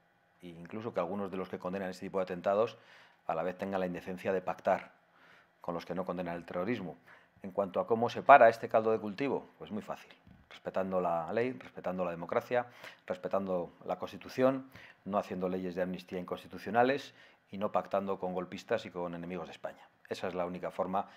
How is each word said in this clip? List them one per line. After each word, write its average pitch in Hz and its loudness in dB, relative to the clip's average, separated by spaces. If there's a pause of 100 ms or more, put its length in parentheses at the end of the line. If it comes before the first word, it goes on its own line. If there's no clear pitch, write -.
(420)
e 90 -16
incluso 87 -10
que 95 0
algunos 95 -2
de 95 -6
los 92 -4
que 98 -8
condenan 92 -4
este 92 -10
tipo 95 -4
de 95 2
atentados 98 0 (500)
a 82 0
la 82 0
vez 90 -2
tengan 98 -2
la 92 2
indecencia 90 -4
de 92 2
pactar - 0 (720)
con 87 -4
los 85 -4
que 85 -6
no 92 -2
condenan 90 -4
el 87 -10
terrorismo. 92 -4 (440)
En 98 -10
cuanto 98 0
a - 0
cómo 117 2
se 113 -6
para 120 12
este 117 -2
caldo 110 4
de 110 2
cultivo, 107 -4 (100)
pues 82 -12
muy 104 -6
fácil, - -12 (380)
respetando 95 -2
la 85 0
ley, 120 0
respetando 92 -6
la 87 -2
democracia, 113 0 (420)
respetando 92 0 (140)
la 90 -2
Constitución, 131 0 (360)
no 98 0
haciendo 92 -2
leyes 92 -2
de 90 0
amnistía 90 -4
inconstitucionales 104 0 (360)
y 101 -10
no 98 -2
pactando 98 0
con 92 -4
golpistas 92 -4
y 92 -12
con 87 -6
enemigos 85 -8
de - -16
España. - -12 (220)
Esa 107 -4
es 90 -4
la 87 0
única 90 -6
forma 95 -2